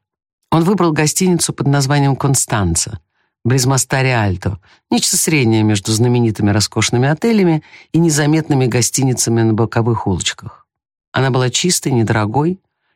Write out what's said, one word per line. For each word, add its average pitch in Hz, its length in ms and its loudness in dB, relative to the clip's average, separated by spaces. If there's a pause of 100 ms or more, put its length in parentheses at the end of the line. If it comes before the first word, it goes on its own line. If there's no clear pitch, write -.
(520)
Он 160 120 2
выбрал 175 300 2
гостиницу 160 600 0
под 135 140 -2
названием 139 480 2
"Констанца", 107 840 -2 (440)
близ 127 240 0
моста 135 340 0
Риальто, 104 580 -2 (300)
нечто - 260 0
среднее 120 460 2
между 107 300 0
знаменитыми 113 580 0
роскошными 110 580 0
отелями 170 540 2 (300)
и 160 80 2
незаметными 151 640 2
гостиницами 120 800 0
на 113 100 2
боковых 113 540 -2
улочках. - 580 -6 (460)
Она 131 180 0
была 127 220 0
чистой, 175 400 -2
недорогой 117 680 0 (360)